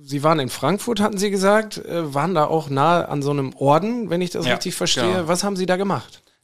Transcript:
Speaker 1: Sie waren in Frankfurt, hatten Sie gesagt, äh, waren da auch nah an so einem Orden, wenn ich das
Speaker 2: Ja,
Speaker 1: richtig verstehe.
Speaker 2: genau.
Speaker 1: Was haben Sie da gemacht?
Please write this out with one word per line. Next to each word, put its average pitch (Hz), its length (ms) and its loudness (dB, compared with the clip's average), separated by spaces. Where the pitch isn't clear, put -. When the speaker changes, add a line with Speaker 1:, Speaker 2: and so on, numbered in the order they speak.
Speaker 1:
Sie 139 200 -4
waren 160 160 4
in 127 100 -2
Frankfurt, 202 500 -2
hatten 208 180 0
Sie 202 140 0
gesagt, 202 460 2
äh, 160 360 -6
waren 156 220 0
da 151 100 4
auch 151 240 0
nah 151 360 2
an 147 180 -4
so 143 80 -2
einem 143 240 -4
Orden, 185 560 2
wenn 175 100 0
ich 175 80 -2
das - 160 -4
Speaker 2:
Ja, 127 80 2
Speaker 1:
richtig 175 220 -4
verstehe. 127 360 0
Speaker 2:
genau. 113 160 -2
Speaker 1:
Was 175 160 0
haben 202 120 -2
Sie 185 100 -2
da 180 120 0
gemacht? 185 440 -4